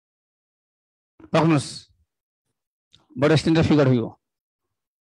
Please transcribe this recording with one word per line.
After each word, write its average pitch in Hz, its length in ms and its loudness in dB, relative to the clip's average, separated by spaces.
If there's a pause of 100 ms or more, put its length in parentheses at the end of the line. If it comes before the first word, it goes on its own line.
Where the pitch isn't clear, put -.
(1200)
पक्नुहोस्, - 680 -2 (1300)
बडो 151 180 2
स्ट्यान्डर्ड 160 300 0
figure 147 200 2
हो 131 60 2
यो। 113 280 -4 (960)